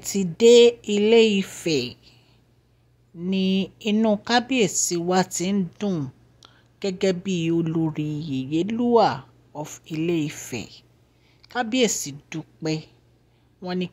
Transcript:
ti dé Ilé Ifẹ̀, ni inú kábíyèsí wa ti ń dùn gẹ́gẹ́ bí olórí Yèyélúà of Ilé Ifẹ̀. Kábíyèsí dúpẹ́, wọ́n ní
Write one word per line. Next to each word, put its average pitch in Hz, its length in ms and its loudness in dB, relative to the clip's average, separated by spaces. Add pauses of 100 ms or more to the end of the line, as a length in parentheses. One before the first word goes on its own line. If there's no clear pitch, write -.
ti - 140 -4 (200)
dé 233 160 8 (380)
Ilé 214 280 6 (200)
Ifẹ̀, 151 440 -4 (1300)
ni 190 300 -2 (440)
inú 214 220 2 (160)
kábíyèsí 240 680 0 (140)
wa 185 100 2 (140)
ti 170 180 -4
ń 208 60 0 (220)
dùn 190 200 -2 (840)
gẹ́gẹ́ 190 320 0 (100)
bí 190 120 -4 (220)
olórí 160 500 -2 (220)
Yèyélúà 190 760 0 (540)
of 156 100 -14 (220)
Ilé 170 220 -2 (140)
Ifẹ̀. - 400 -12 (840)
Kábíyèsí 240 580 -2 (220)
dúpẹ́, 156 460 -6 (840)
wọ́n 180 180 -6
ní 180 120 -4